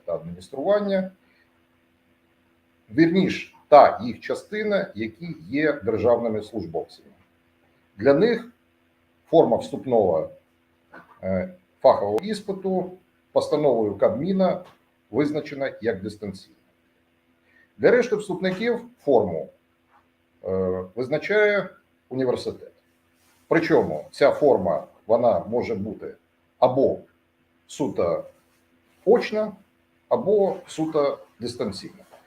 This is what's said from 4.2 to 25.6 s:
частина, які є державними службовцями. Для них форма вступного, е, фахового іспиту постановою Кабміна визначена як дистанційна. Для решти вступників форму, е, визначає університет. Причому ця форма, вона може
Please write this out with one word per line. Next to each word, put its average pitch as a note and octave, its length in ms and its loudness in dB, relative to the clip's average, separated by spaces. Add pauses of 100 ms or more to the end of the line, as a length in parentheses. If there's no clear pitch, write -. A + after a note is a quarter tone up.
частина, G#3 760 -4
які A2+ 460 -10
є C#3 320 -2
державними A2+ 680 0
службовцями. E2 680 -10 (880)
Для B2+ 180 4
них G#3+ 340 2 (840)
форма B2+ 260 4
вступного, G2 760 0 (920)
е, F#2 320 -4 (260)
фахового G#2+ 380 4
іспиту F#3+ 720 -6 (400)
постановою B2 640 0
Кабміна E3 680 0 (460)
визначена C#3+ 720 -4
як G2+ 220 -4
дистанційна. G2+ 540 -12 (1200)
Для D3 120 4
решти A#3 260 2
вступників F#3 640 -4 (180)
форму, G2 500 -2 (960)
е, F#2 400 -4 (100)
визначає F#3+ 720 0 (400)
університет. B2+ 640 -4 (760)
Причому A#2 640 2
ця C#3 200 4
форма, F#2+ 540 2 (220)
вона A2 420 2
може A#2 260 -4